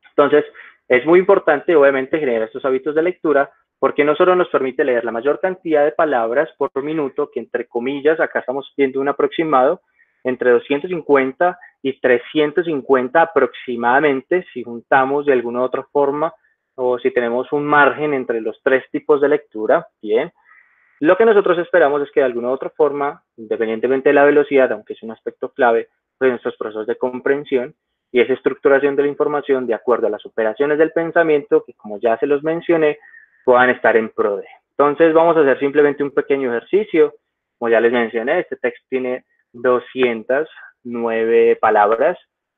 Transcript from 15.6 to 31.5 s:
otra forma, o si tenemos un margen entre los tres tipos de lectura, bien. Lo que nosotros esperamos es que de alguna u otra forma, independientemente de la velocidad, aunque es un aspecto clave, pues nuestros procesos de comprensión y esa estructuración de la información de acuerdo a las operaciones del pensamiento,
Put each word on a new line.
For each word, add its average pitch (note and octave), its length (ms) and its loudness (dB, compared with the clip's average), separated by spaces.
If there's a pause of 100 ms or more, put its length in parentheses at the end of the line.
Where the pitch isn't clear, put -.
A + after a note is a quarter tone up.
otra C3 280 -4
forma, D3 420 -2 (420)
o B2 240 -2
si B2 120 -2
tenemos B2 400 -2
un D3 140 -2
margen D3 480 2
entre B2 260 -4
los A2 240 -10
tres C3 280 0
tipos D3 280 -2
de C#3+ 80 2
lectura, C#3 600 -2 (140)
bien. A2+ 300 -4 (680)
Lo F3+ 180 4
que A3+ 80 4
nosotros F#3+ 320 4
esperamos D3+ 460 2
es C#3 80 -12
que - 80 -2
de C3+ 80 4
alguna A#2+ 220 -6
u - 20 -2
otra C3+ 180 -6
forma, C#3+ 540 -4 (140)
independientemente A2+ 720 -2
de C#3+ 40 4
la C#3+ 120 4
velocidad, C#3+ 460 2
aunque G#2+ 220 -12
es - 80 -20
un A2+ 80 -14
aspecto A#2 400 -12
clave, A#2 400 0 (300)
pues C3 100 2
nuestros A#2+ 280 -6
procesos G#2+ 280 -10
de A#2 120 -6
comprensión C3+ 760 -4 (380)
y B2 100 0
esa A#2+ 120 0
estructuración C#3 640 0
de C#3+ 80 0
la C#3+ 60 0
información C#3+ 560 -2
de A2+ 80 -2
acuerdo A2 320 -2
a G#2 60 -2
las G#2 160 -8
operaciones C#3 500 -2
del D#3+ 140 0
pensamiento, D#3 760 0